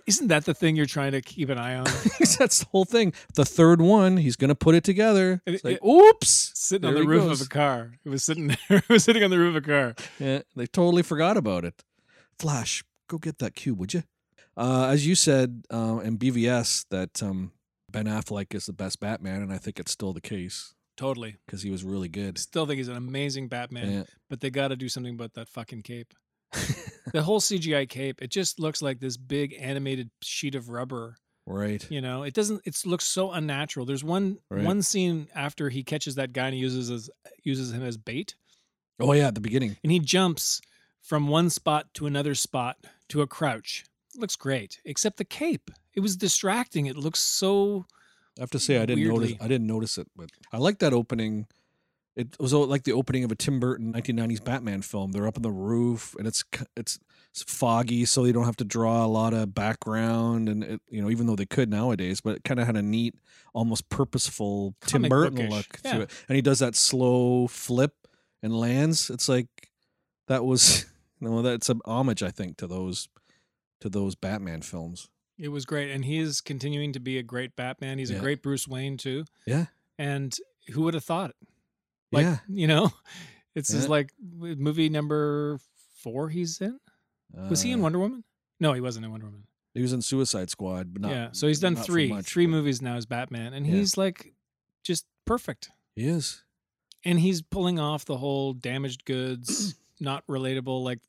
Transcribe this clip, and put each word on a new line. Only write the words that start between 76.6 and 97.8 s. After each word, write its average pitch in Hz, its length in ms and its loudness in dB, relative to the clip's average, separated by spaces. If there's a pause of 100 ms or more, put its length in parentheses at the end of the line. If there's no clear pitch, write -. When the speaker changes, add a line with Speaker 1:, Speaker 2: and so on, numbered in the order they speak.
Speaker 1:
to 131 80 -10
be 131 180 -6
a 123 60 -6
great 123 320 -8
Batman. 135 420 -8
He's 123 120 -6
a 101 40 -4
Speaker 2:
Yeah. 95 60 -6
Speaker 1:
great 139 200 -2
Bruce 139 280 -4
Wayne, 131 280 -6
too. 135 280 -6 (220)
Speaker 2:
Yeah. 147 200 0 (320)
Speaker 1:
And 139 340 -4 (360)
who 143 140 -2
would 165 120 0
have 151 100 -6
thought? 170 280 -4 (800)
Like, 147 120 6
Speaker 2:
Yeah. 170 140 2 (100)
Speaker 1:
you 190 200 0
know, 160 240 6 (300)
<laughs> - 340 -20
it's 143 160 -4
just 135 160 0
Speaker 2:
Yeah. - 20 0
Speaker 1:
like, 147 220 2 (260)
w-, 170 160 -10
movie 151 340 0
number 147 720 -2 (380)
four 131 320 -8
he's 165 320 -6
in? 233 180 -6 (680)
Was 165 140 0
he 247 100 -2
in 240 80 0
Speaker 2:
Uh, - 20 2
Speaker 1:
Wonder 165 160 2
Woman? 226 240 -2 (380)
No, 151 140 4
he 123 60 -4
wasn't 113 260 -6
in 110 40 -12
Wonder 107 160 -12
Woman. 104 160 -18 (320)
Speaker 2:
He 120 80 -2
was 127 100 2
in 123 100 -2
Suicide 120 480 -2
Squad, 92 420 -6
but 98 100 -8
not, 104 80 -2
Speaker 1:
Yeah, 120 220 -6
so 151 160 0
he's 151 100 2
done 175 160 2
Speaker 2:
not - 60 -2
for - 120 -6
Speaker 1:
three, 156 160 4
Speaker 2:
much, 101 180 -6
Speaker 1:
three 175 200 4
Speaker 2:
but 165 60 2
Speaker 1:
movies 147 280 0
now 123 140 -6
as 117 120 -6
Batman, 120 480 -8
and 143 120 -6
Speaker 2:
Yeah. 165 80 2
Speaker 1:
he's, 196 220 2
like, 190 380 -4 (500)
just - 220 -4 (180)
perfect. - 460 -6 (260)
Speaker 2:
He 113 100 -4
is. 160 380 -4 (600)
Speaker 1:
And 175 140 4
he's 170 240 2
pulling 180 380 -2